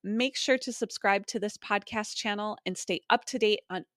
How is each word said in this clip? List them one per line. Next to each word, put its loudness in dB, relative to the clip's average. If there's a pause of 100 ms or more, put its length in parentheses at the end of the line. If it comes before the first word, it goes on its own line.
make 0
sure 4
to -6
subscribe 0
to -4
this -4
podcast -2
channel -2
and -2
stay -2 (100)
up 4
to -4
date 4
on -6 (120)